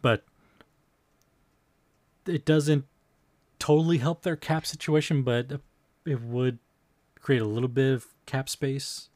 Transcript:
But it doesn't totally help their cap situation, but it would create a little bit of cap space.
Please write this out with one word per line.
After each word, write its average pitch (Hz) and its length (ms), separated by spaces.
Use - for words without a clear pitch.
But 113 240
it 170 180
doesn't 151 420
totally 160 400
help 160 240
their 170 120
cap 160 300
situation, 151 580
but 123 280
it 135 160
would 120 380
create 127 200
a 110 40
little 117 240
bit 135 240
of 120 140
cap 135 240
space. - 680